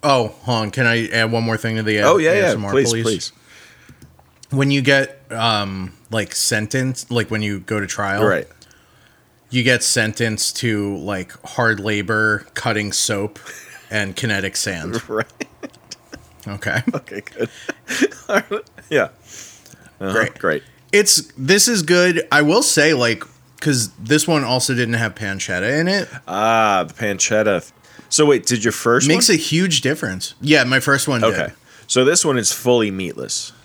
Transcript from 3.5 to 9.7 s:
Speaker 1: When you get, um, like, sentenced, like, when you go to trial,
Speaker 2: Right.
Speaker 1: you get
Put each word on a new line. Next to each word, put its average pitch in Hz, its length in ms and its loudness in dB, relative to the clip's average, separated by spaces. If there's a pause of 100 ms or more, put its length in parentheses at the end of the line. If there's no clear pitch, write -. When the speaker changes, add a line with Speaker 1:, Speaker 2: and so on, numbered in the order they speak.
Speaker 1:
When 139 220 2
you 139 100 2
get, 135 400 2 (100)
um, 104 640 -2 (180)
like, 107 240 -4
sentenced, 127 760 -2
like, 117 200 -2
when 107 100 -4
you 101 200 -6
go 107 180 -4
to 98 80 -6
trial, 101 380 -2
Speaker 2:
Right. 90 200 2 (1040)
Speaker 1:
you 123 120 0
get 123 200 2